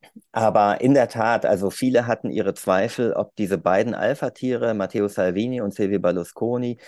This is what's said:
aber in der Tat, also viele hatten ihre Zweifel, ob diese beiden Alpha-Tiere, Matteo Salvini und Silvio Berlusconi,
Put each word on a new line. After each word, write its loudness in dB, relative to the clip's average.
aber 2
in 6
der 4
Tat, 0
also 2
viele 0
hatten -2
ihre -2
Zweifel, 0
ob -4
diese -2
beiden 2
Alpha-Tiere, -2
Matteo -2
Salvini -2
und -4
Silvio -2
Berlusconi, -2